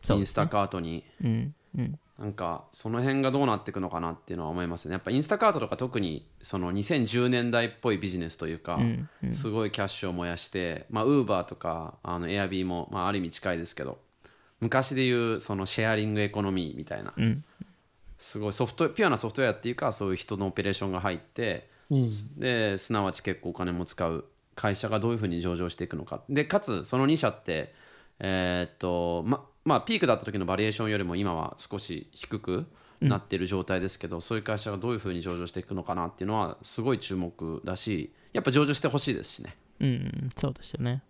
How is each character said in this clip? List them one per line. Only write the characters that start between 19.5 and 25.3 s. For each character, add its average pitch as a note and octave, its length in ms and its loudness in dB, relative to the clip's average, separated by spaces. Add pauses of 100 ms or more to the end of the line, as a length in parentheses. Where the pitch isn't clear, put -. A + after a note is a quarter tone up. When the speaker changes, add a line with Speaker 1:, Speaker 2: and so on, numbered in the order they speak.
Speaker 2:
っ - 80 -6
て A#2 100 -4
い B2 40 0
う - 20 -12
か、 B2 160 0
そ G2+ 160 -2
う - 40 2
い - 20 2
う - 20 0
人 G2+ 220 -4
の G2 100 -2
オ F#2 40 -2
ペ F#2+ 120 -2
レ G2 80 2
ー - 20 0
シ - 100 -4
ョ G2 40 0
ン F#2+ 40 -2
が F2+ 100 -2
入 F#2+ 140 0
っ - 40 -4
て、 - 500 -6 (220)
Speaker 3:
う C#3 60 4
ん。 A#2+ 140 4 (260)
Speaker 2:
で、 A2 420 2
す - 140 -4
な G#2 100 4
わ F#2+ 80 2
ち - 100 -8
結 F#2+ 200 -2
構 F2 80 -4
お F2 40 -4
金 F2 180 -2
も F2 140 -2
使 F2 240 -2
う D#2+ 160 -4 (300)
会 G2+ 200 0
社 G#2 140 -2
が G#2+ 100 0
ど A2+ 100 2
う - 20 2
い A#2 40 2
う - 40 0
ふ G#2+ 40 -2
う F#2+ 40 2
に F2 140 0